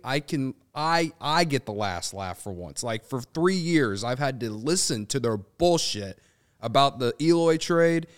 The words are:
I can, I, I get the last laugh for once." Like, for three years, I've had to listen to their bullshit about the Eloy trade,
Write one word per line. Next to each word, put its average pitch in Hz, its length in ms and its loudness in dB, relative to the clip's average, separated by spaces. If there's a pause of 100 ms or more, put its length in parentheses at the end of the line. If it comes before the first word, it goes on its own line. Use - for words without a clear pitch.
I 135 160 -2
can, 135 340 -4 (200)
I, 165 460 0
I 160 240 2
get 139 220 -2
the 110 60 -6
last 98 420 -4
laugh 95 240 -8
for 101 140 -12
once." 87 320 -10
Like, 113 200 -6
for 127 160 -6
three 175 360 0
years, 147 480 0
I've 123 160 -2
had 135 200 -2
to 117 100 -4
listen 113 560 -2
to - 140 -2
their 117 160 0
bullshit 104 840 0 (420)
about 120 400 4
the 120 200 0
Eloy 165 360 4
trade, 165 500 2 (120)